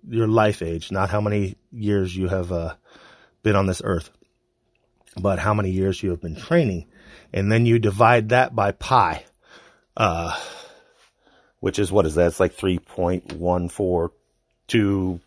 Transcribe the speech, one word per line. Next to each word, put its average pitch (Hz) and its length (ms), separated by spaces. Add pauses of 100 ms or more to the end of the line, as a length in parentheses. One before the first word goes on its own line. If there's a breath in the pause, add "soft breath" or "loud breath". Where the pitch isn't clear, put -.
your 113 180
life 107 340
age, 82 300
not 95 180
how 104 120
many 104 340 (160)
years 101 420
you 92 140
have, 90 240
uh, 82 240 (680 soft breath)
been 107 120
on 98 100
this 92 180
earth, 87 260 (1040)
but 95 240
how 107 140
many 98 180
years 95 320
you 95 60
have 85 120
been 82 140
training. 117 500 (480 loud breath)
And 98 160
then 117 160
you 117 140
divide 110 500
that 123 240
by 101 200
pi, 90 500 (720 soft breath)
uh, 85 420 (1200 loud breath)
which 95 180
is, 95 100
what 95 160
is 76 100
that? 87 120
It's 82 140
like 92 140
three 92 220
point 90 540
one 87 380
four 90 420 (560)
two 98 600